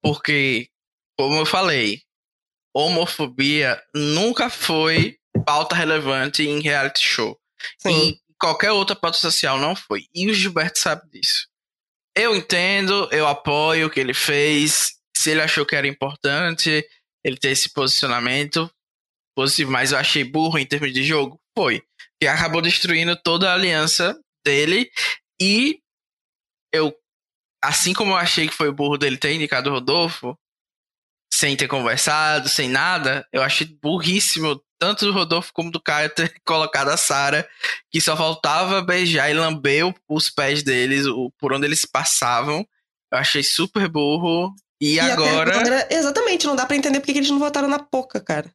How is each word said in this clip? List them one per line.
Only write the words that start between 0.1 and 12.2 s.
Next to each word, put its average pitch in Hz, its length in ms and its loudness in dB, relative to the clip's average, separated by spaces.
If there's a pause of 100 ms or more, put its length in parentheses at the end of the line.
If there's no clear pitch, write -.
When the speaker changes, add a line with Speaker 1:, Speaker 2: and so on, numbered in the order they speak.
Speaker 1:
como 139 200 2
eu 156 100 2
falei, 143 560 0 (720)
homofobia 147 1040 0 (120)
nunca 180 560 0
foi 160 680 0 (280)
pauta 151 300 0
relevante 147 680 0
em 147 160 -2
reality 143 460 0
show. 107 320 -2 (400)
Speaker 2:
Sim. 156 320 2
Speaker 1:
E 151 100 -8 (200)
qualquer 190 320 0
outra 196 240 0
pauta 165 220 -2
social 156 400 0
não 151 180 0
foi. - 380 -8
E 180 160 -2
o 220 40 2
Gilberto 180 460 0
sabe 156 320 -2
disso. - 360 -2 (680)
Eu 220 200 2